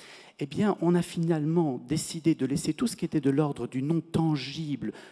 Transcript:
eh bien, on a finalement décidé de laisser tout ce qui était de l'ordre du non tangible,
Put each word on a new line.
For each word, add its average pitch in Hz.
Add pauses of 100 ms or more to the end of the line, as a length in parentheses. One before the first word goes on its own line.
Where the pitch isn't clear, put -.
(380)
eh 151
bien, 180
on 175
a 175
finalement 160 (100)
décidé 160
de 131
laisser 143
tout 240
ce -
qui 175
était 156
de 139
l'ordre 143
du 131
non 156
tangible, 147 (200)